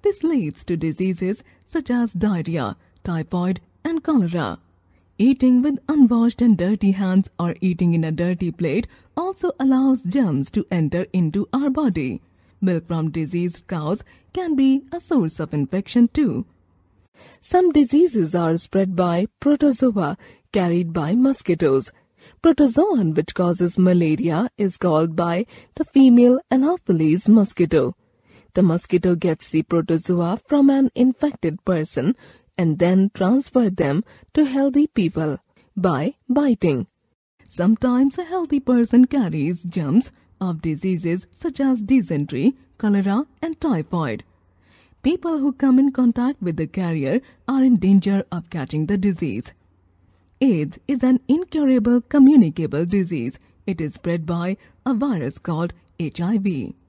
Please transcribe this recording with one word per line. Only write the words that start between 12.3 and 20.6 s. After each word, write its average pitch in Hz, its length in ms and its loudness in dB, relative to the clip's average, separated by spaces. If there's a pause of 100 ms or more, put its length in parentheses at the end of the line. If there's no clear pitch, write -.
Milk 170 260 -2
from 160 220 -4
diseased 170 580 -6
cows 160 340 -6 (300)
can 349 220 -4
be 269 280 2 (100)
a 339 80 -10
source 190 400 -2
of 151 120 -8
infection 190 560 0
too. 247 380 -2 (960)
Some 359 280 2
diseases 269 640 2
are 170 220 0
spread 190 400 -2
by 175 300 0 (140)
protozoa 247 760 0 (360)
carried 175 400 0